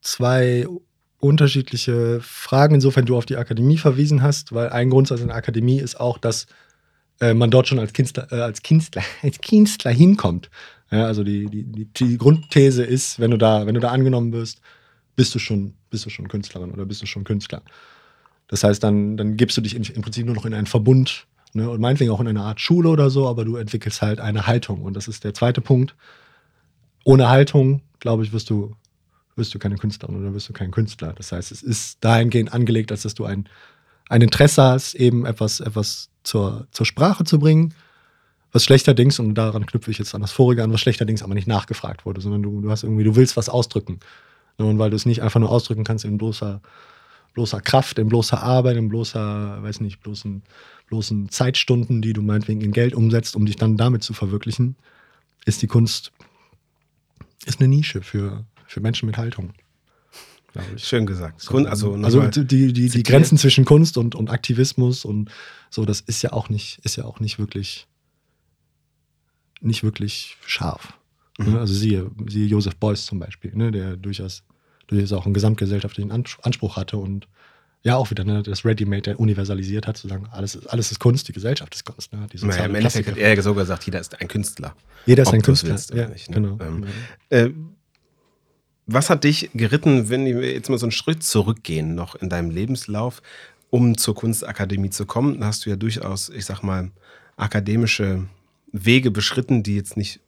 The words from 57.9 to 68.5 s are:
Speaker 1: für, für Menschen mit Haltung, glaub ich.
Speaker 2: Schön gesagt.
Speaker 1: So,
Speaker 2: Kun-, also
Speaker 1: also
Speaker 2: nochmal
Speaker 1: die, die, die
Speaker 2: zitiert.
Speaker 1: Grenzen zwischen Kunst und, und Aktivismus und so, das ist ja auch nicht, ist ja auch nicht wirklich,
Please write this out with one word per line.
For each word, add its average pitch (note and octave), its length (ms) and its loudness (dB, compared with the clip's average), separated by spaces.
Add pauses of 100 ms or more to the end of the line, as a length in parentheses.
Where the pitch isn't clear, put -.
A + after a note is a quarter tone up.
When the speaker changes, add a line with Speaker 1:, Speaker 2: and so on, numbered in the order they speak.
Speaker 1:
für, G2+ 440 -6 (200)
für - 140 -12
Menschen A2+ 260 -2
mit A2 120 -4
Haltung, A2+ 340 -8 (1040)
glaub F#2 100 -10 (100)
ich. A2 100 -14
Speaker 2:
Schön A#2 200 0
gesagt. F2 380 -8
Speaker 1:
So, - 100 -14
Speaker 2:
Kun-, C3+ 140 2
also G#2 260 -2
Speaker 1:
also G#2 300 2
Speaker 2:
nochmal G#2 80 2
Speaker 1:
die, C#3+ 160 0
die, C3 260 4
die B2 160 2
Speaker 2:
zitiert. A#2+ 180 0
Speaker 1:
Grenzen D#3 320 8
zwischen C3+ 280 6
Kunst D#3 320 6
und, A#2 160 -2
und A2 160 -4
Aktivismus B2 720 0
und G#2 260 -4 (400)
so, A2 140 -4
das G2+ 160 2
ist - 220 -6
ja - 100 -2
auch - 160 -4
nicht, - 340 -6
ist - 140 -6
ja - 80 -8
auch A2 160 -12
nicht G#2+ 180 -6
wirklich, G2+ 480 -8 (1700)